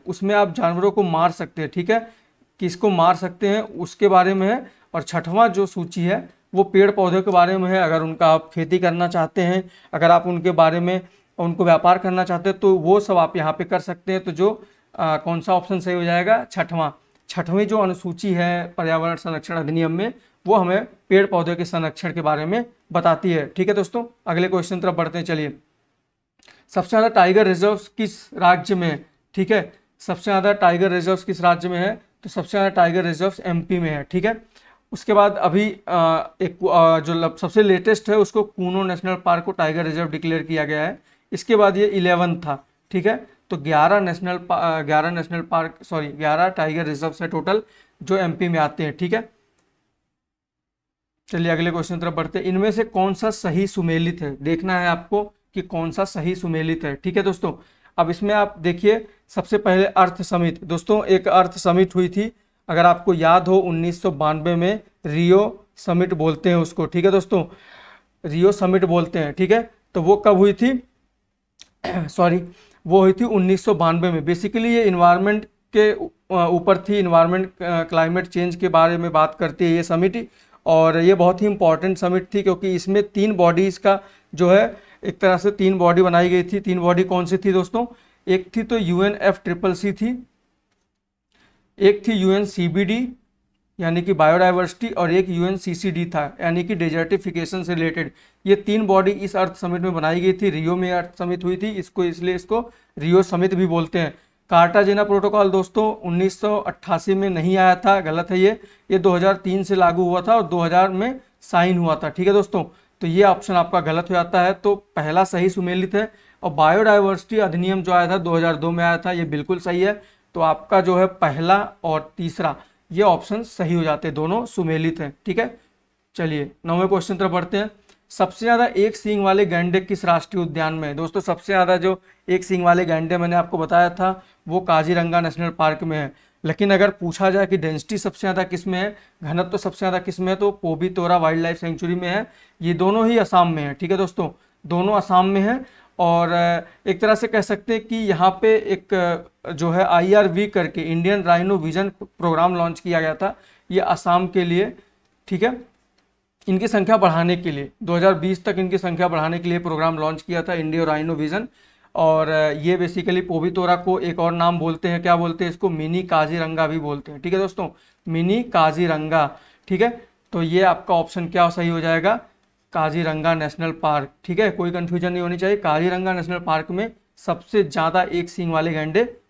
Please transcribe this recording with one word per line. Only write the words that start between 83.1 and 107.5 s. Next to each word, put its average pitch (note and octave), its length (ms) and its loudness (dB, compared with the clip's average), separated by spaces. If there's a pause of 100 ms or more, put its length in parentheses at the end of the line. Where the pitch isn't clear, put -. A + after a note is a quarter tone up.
बॉडीज़ F3+ 480 2
का G3 200 2 (340)
जो F3 160 2
है, A3 260 4 (280)
एक - 140 -8
तरह F#3 180 4
से F#3 140 0
तीन F#3+ 280 2
बॉडी F3 240 4
बनाई F3+ 260 4
गई F3+ 140 2
थी। G3 180 -4
तीन F3+ 180 -2
बॉडी F3 260 2
कौन F3+ 220 -2
सी F3+ 100 0
थी F#3+ 160 0
दोस्तों? F#3 340 0 (420)
एक F#3 280 0
थी A3+ 60 0
तो A3+ 160 -2
यूएनएफ़ट्रिपलसी F#3+ 1120 -2
थी, B3 340 -6 (1500)
एक G3+ 300 2
थी A3+ 40 2
यूएनसीबीडी G3 960 0 (720)
यानी E3+ 220 -2
कि F#3 100 -2
बायोडायवर्सिटी, F3+ 840 2
और E3+ 180 0
एक F#3 160 2
यूएनसीसीडी F3 800 -4
था, D#3 340 -6
यानी E3+ 240 -2
कि G3 100 -4
डेजर्टिफिकेशन E3+ 880 -4
से F3 120 -6
रिलेटेड। E3 360 -4 (360)
ये G3 100 6
तीन G#3 300 -2
बॉडी F#3+ 240 2
इस G3 260 -6
अर्थ F#3 180 0
समिट F3 260 -6
में F3+ 140 -4
बनाई D#3+ 260 -2
गई F#3 120 2
थी, F#3+ 180 -2
रियो D#3+ 260 -2
में F3+ 160 -2
अर्थ F3 260 -6
समिट F3+ 260 -4
हुई F3+ 120 -2
थी, G#3 140 -6
इसको, F#3+ 340 -4
इसलिए F3 300 -2
इसको A3 360 -4 (280)
रियो E3+ 240 4
समिट F#3 320 0
भी F#3 120 2
बोलते E3+ 320 -2
हैं। D#3 160 -2 (360)
कार्टाजेना G3 540 4
प्रोटोकॉल G3+ 460 2
दोस्तों G#3 440 0
उन्नीस F3+ 460 -2
सौ G#3 160 0
अट्ठासी F3+ 580 -2
में G3 160 0
नहीं F3 260 0